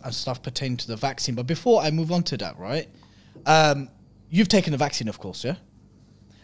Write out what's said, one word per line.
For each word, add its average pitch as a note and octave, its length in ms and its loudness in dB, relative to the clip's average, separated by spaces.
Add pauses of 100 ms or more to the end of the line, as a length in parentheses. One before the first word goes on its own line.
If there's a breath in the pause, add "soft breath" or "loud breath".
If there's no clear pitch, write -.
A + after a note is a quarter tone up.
and A#2 80 -8
stuff - 300 -6
pertaining B2 360 -6
to - 100 -10
the A2+ 80 -8
vaccine. C3+ 400 -4
But B2 100 -4
before E3+ 360 4
I D3+ 100 0
move D#3+ 180 0
on F3 140 0
to C3 140 -4
that, E2 200 -10
right? A#2+ 300 -6 (580 loud breath)
Um, D3 420 4 (400)
you've F#3+ 200 4
taken F3+ 240 4
the C#3 40 0
vaccine, C3+ 320 -2
of G2 120 -8
course, F#2+ 240 -10
yeah? C#3+ 100 -4 (880 soft breath)